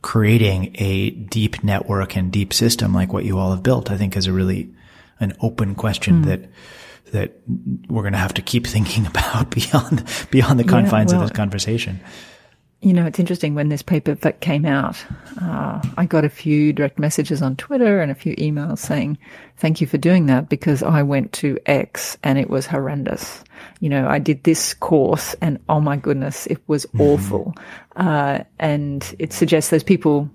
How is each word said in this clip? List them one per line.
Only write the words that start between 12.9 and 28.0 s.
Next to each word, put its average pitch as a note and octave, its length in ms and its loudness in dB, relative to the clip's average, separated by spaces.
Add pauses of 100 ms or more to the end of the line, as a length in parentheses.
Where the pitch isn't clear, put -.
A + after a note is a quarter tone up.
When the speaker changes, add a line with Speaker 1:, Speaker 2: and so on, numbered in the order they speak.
Speaker 2:
know, E3+ 120 4
it's D#3 120 -4
interesting, E3+ 380 0
when D3 140 0
this D3 120 -2
paper D3+ 340 0
that - 260 -2
came D3 220 0
out, C#3 340 0 (440)
uh, D3+ 400 -4 (160)
I F3+ 80 2
got D#3+ 180 2
a D3 60 2
few D3+ 420 2
direct C#3+ 280 -2
messages D3+ 420 -2
on C3+ 140 0
Twitter A3+ 440 2
and D3 120 0
a C3+ 40 -6
few - 200 -6
emails D3+ 440 -2
saying, D3 380 -2 (400)
"Thank D#3 240 0
you D3 60 2
for D3 100 0
doing E3 300 4
that, C3 220 2
because C#3 340 0
I D#3 180 4
went C#3 320 0
to C#3 320 -2
X - 560 -2
and C3+ 160 2
it C#3 120 0
was C3+ 180 -2
horrendous. - 760 -6 (360)
You D#3+ 100 -2
know, C3+ 180 2
I C#3+ 120 2
did C#3+ 240 0
this - 320 2
course D3 680 0
and, D3+ 160 0 (100)
oh D#3 120 2
my D3 180 0
goodness, C3+ 500 -4
it - 200 -2
was D3 200 0
Speaker 1:
Mm-hmm. A#2 140 -2
Speaker 2:
awful." A#2+ 540 2 (400)
Uh, D3 460 0 (180)